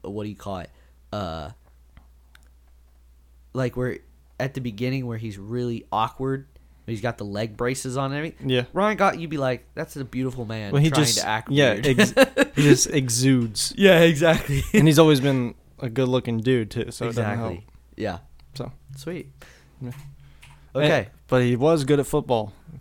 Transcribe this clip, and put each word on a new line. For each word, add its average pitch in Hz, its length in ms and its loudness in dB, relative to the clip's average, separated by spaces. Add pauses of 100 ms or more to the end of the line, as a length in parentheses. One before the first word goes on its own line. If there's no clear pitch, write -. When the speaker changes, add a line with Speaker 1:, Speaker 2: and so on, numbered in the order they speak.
Speaker 1:
what 101 220 -8
do 107 60 -8
you 98 60 -12
call 98 220 -10
it? 85 120 -12 (420)
Uh, 82 380 -8 (2000)
like, 127 240 -4
where 123 220 -6 (420)
at 135 140 -4
the 135 60 -8
beginning 123 460 -6
where 113 120 -8
he's 110 200 -10
really 117 540 -6
awkward, 131 540 -4 (400)
but 117 60 -8
he's 107 80 -8
got 117 180 -6
the 107 60 -10
leg 104 320 -8
braces 127 400 -4
on 139 140 -4
and 143 80 -6
everything. 151 300 -8
Speaker 2:
Yeah. 127 240 2
Speaker 1:
Ryan 190 240 0
Go-, 196 160 2
you'd 165 180 -8
be 156 80 -6
like, 127 360 -2
"That's 160 220 -10
a 139 80 -8
beautiful 127 400 -6
man 107 280 -8
Speaker 2:
Well, 143 100 4
he 160 80 4
Speaker 1:
trying 151 140 4
Speaker 2:
just, 117 140 0
Speaker 1:
to - 80 -4
act 110 240 -4
Speaker 2:
yeah, 135 240 4
Speaker 1:
weird." 113 120 -2 (140)
Speaker 2:
ex-, - 140 4 (200)
Speaker 1:
<laughs> 285 220 0
Speaker 2:
he 143 60 2
just 139 280 6
exudes. 123 840 0
Speaker 1:
Yeah, 185 240 6
exactly. 160 680 2
<laughs> - 60 -8
Speaker 2:
And 185 120 8
he's 151 120 6
always 156 220 8
been 131 340 -2 (240)
a 135 100 -8
good-looking 123 500 -2
dude 113 320 0
too, 117 200 -6
so 117 160 -8
it - 20 -4
doesn't 117 160 -4
help. 110 280 -4
Speaker 1:
Exactly. 87 140 -14 (300)
Yeah. 95 220 -6 (360)
Speaker 2:
So. 131 180 -12 (240)
Speaker 1:
Sweet. 151 320 -12 (520)
Speaker 2:
Yeah. 123 100 -10 (840)
Speaker 1:
Okay. 147 300 2
Speaker 2:
And, - 20 -12 (220)
but 127 140 4
he 123 140 2
was 147 280 2
good 143 160 4
at 127 60 -2
football, 117 460 -2 (280)